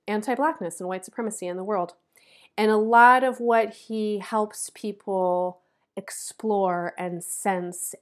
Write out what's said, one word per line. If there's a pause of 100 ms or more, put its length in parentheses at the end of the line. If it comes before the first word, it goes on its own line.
anti-blackness
and
white
supremacy
in
the
world. (640)
And
a
lot
of
what
he
helps
people (360)
explore
and
sense